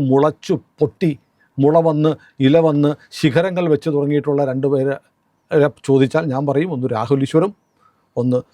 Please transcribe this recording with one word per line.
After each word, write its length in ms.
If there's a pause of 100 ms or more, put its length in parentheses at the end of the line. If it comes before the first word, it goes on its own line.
മുളച്ചു 460 (240)
പൊട്ടി, 320 (520)
മുള 140 (100)
വന്ന്, 240 (360)
ഇല 100 (100)
വന്ന്, 220 (300)
ശിഖരങ്ങൾ 540
വെച്ച് 220
തുടങ്ങിയിട്ടുള്ള 460 (100)
രണ്ട് 220
പേരെ 220 (920)
ചോദിച്ചാൽ 360 (100)
ഞാൻ 160
പറയും, 260
ഒന്ന് 200
രാഹുൽ 320
ഈശ്വറും 240 (720)
ഒന്ന് 160 (160)